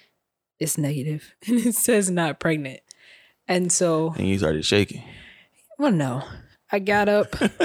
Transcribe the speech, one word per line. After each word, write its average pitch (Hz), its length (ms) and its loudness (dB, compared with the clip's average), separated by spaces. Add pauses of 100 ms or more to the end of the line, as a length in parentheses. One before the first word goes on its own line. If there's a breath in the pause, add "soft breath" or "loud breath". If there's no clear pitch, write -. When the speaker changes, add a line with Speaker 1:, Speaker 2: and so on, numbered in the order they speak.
(580 soft breath)
Speaker 1:
it's 156 180 -4
negative 151 600 -4
<laughs> - 80 -18
and 240 140 2
it 233 160 0
says 208 340 2
not 165 300 -2
pregnant. 147 400 -2 (640 loud breath)
And 180 260 0
so 165 460 2
Speaker 2:
And 95 100 0
you 98 100 2
started 78 280 0
shaking. - 380 0 (760 loud breath)
Speaker 1:
Well, 277 140 2
no. 135 320 -2 (460 loud breath)
I 202 100 0
got 202 280 2
up. 208 260 2 (300)